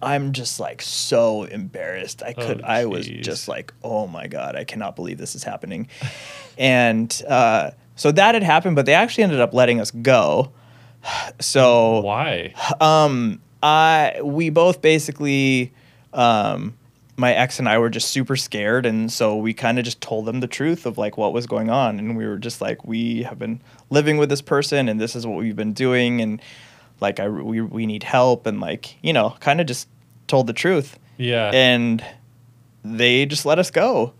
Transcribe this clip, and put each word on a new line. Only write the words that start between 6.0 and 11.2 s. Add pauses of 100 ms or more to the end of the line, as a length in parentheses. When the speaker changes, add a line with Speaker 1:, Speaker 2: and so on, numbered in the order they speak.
Speaker 1:
<laughs> (500)
And,
uh, (260)
so
that
had
happened,
but
they
actually
ended
up
letting
us
go. (500)
<sighs>